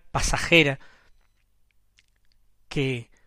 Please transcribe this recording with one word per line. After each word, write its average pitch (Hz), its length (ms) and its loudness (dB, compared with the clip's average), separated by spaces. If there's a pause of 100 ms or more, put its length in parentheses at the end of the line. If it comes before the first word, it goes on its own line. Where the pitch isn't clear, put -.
(120)
pasajera, 143 680 2 (1900)
que 131 420 -4 (180)